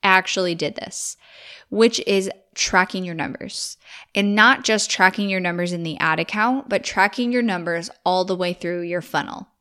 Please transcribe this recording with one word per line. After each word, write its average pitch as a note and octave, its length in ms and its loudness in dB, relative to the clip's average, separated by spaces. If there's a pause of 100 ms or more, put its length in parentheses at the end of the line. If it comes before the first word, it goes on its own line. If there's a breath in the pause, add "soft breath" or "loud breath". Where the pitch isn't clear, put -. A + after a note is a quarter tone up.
actually F#3 520 2
did D#3 220 -4
this, - 380 -10 (540 loud breath)
which A3+ 380 4
is G3 200 2 (280)
tracking F#3 500 0
your F3 80 -8
numbers, - 640 -8 (380 loud breath)
and G3+ 180 2
not A#3 300 6
just A3 260 0
tracking F#3+ 400 2
your F#3+ 100 0
numbers F3 340 -2
in E3+ 100 -6
the D#3+ 160 -6
ad D#3+ 200 0
account, A3 480 0
but - 160 -2
tracking A3 480 0
your B3 120 0
numbers E3+ 440 -2 (160)
all F#3 220 2
the F#3 100 -2
way F3+ 160 -2
through F3 300 -4
your E3+ 220 -4
funnel - 440 -6 (140)